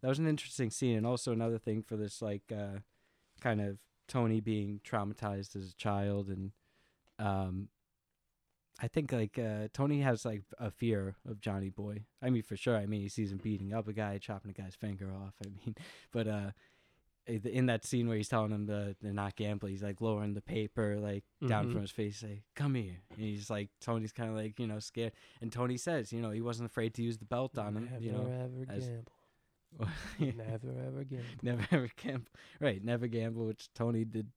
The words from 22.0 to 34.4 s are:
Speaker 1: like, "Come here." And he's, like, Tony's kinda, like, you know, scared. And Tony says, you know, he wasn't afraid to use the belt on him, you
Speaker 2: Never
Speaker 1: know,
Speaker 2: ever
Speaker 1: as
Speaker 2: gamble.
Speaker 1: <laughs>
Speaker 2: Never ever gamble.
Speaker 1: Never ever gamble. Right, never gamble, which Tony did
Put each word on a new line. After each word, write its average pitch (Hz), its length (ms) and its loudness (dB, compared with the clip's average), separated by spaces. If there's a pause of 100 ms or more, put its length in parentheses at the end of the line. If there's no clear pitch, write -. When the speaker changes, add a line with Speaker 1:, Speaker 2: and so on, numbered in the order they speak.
Speaker 1:
like, 104 220 -8 (100)
"Come 143 220 2
here." 92 240 -4 (140)
And 107 120 -8
he's, 104 240 -4
like, 104 180 0 (120)
Tony's 113 320 0
kinda, 113 200 -2
like, 110 280 -4
you 117 80 0
know, 107 100 -2
scared. 113 340 -2 (300)
And 113 100 -4
Tony 123 240 2
says, 131 360 0
you 117 100 -2
know, 113 80 0
he 107 100 -2
wasn't 117 300 -2
afraid 113 240 0
to 120 80 -2
use 117 160 0
the 107 80 -12
belt 127 320 -2
on 104 180 -2
him, 120 140 -4 (100)
you 113 120 -2
Speaker 2:
Never 123 120 0
Speaker 1:
know, 127 60 -2 (340)
Speaker 2:
ever 131 80 -8
Speaker 1:
as 127 140 -2
Speaker 2:
gamble. 117 260 -8 (580)
Speaker 1:
<laughs> - 480 -4
Speaker 2:
Never 117 520 -2 (160)
ever 135 180 -4
gamble. 127 220 -6 (160)
Speaker 1:
Never 120 300 2
ever 131 240 4
gamble. 135 320 -4 (320)
Right, 107 220 4
never 117 240 2
gamble, 113 400 0
which 110 280 -4
Tony 117 320 4
did 110 300 -2